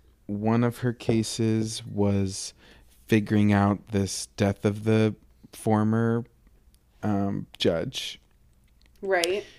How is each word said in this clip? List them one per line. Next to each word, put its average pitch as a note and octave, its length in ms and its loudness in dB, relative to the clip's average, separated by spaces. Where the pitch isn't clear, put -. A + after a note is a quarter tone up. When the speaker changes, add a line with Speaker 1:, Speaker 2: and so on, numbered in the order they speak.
Speaker 1:
one A2 380 0
of A#2+ 140 -2
her B2 140 -2
cases A2+ 920 -2
was G2+ 680 -2
figuring G#2 460 4
out G2+ 400 2
this G2 340 -2
death G2+ 280 0
of G#2+ 200 -2
the A2 300 2
former, A2+ 720 0
um, G2+ 440 -2
judge. - 600 -4
Speaker 2:
Right. F#3 440 0